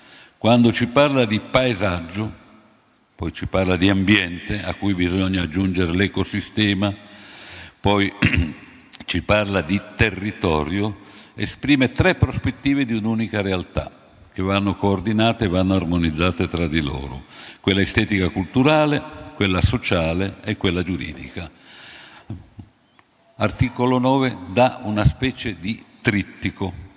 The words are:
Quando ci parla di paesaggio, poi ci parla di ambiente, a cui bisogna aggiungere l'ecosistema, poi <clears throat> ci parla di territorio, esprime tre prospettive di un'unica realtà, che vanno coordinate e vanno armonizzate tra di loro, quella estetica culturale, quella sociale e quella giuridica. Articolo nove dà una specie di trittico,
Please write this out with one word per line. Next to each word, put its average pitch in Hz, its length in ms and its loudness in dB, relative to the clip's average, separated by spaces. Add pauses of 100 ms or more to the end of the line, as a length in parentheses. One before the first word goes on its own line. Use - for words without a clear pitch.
(380)
Quando 117 340 6
ci 117 160 0
parla 135 380 4
di 107 140 0
paesaggio, 98 1000 -2 (760)
poi 82 180 -6
ci - 140 -8
parla 92 280 2
di 90 140 4
ambiente, 98 760 0
a 87 120 -6
cui 101 180 -2
bisogna 92 500 0
aggiungere 87 500 0
l'ecosistema, 98 1000 0 (880)
poi 101 400 2
<clears throat> 80 340 0 (520)
ci 87 160 -4
parla 101 400 2
di 90 180 0 (160)
territorio, 98 1040 -2 (340)
esprime 127 540 0
tre 170 260 2
prospettive 139 680 0
di 113 80 -2
un'unica 110 480 -2
realtà, 92 500 -2 (420)
che - 80 -6
vanno 98 320 2
coordinate 107 720 2
e 95 40 2
vanno 92 260 2
armonizzate 87 720 0
tra 85 200 -2
di 78 140 0
loro, 67 440 -6 (360)
quella 98 200 2
estetica 95 480 2
culturale, 147 920 0 (140)
quella 92 260 0
sociale 92 840 0
e 107 140 -4
quella 90 260 0
giuridica. 80 680 -8 (1900)
Articolo 123 640 0
nove 131 400 2 (140)
dà 123 320 4
una 104 220 0
specie 120 540 -4
di 101 240 -8 (200)
trittico, 98 680 -4 (260)